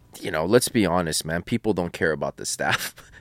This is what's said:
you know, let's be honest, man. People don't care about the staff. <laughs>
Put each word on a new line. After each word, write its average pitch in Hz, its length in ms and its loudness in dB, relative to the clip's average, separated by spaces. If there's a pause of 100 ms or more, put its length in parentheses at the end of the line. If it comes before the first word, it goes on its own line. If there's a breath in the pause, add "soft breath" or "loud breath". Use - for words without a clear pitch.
(220)
you - 100 -6
know, 80 140 0
let's 117 240 6
be 107 160 2
honest, 85 400 0
man. 82 180 -2
People 110 300 -2
don't 87 200 -2
care 82 180 2
about 71 260 -4
the - 80 -10
staff. - 540 -2
<laughs> - 60 -20 (160 soft breath)